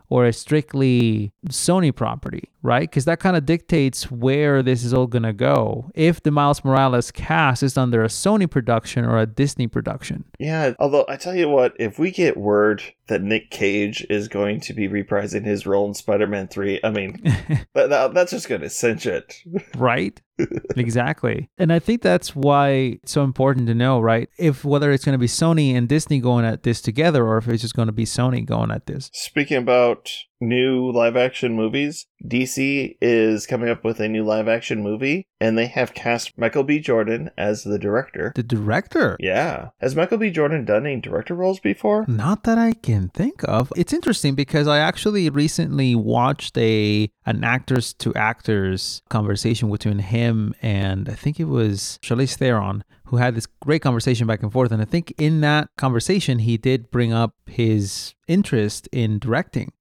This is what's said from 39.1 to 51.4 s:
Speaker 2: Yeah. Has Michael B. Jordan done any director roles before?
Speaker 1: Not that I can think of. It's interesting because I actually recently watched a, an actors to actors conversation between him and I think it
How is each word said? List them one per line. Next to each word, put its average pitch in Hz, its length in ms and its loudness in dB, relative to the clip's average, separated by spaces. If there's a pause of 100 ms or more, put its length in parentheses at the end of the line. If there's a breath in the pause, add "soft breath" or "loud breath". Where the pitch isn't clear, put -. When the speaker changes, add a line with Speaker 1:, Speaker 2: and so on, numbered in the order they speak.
Speaker 2:
Yeah. 98 480 -2 (120)
Has 131 140 -2
Michael 180 240 0
B. 214 120 0
Jordan 156 340 0
done 107 220 2
any 131 140 -4
director 110 340 -6
roles 185 260 -2
before? 208 480 0
Speaker 1:
Not 123 360 0
that 226 140 4
I 233 140 4
can 101 380 0
think - 340 -4
of. 120 320 0
It's 175 160 -2
interesting 214 420 0
because 147 320 0
I 147 120 4
actually 170 520 0
recently 143 640 2
watched 120 640 0
a, 107 520 2 (160)
an 113 180 -2
actors 123 500 -2
to - 200 -4
actors 104 960 -2
conversation 107 600 -2
between 104 300 -2
him 113 640 0
and 98 460 0
I 110 60 -6
think 147 240 -4
it 165 60 -2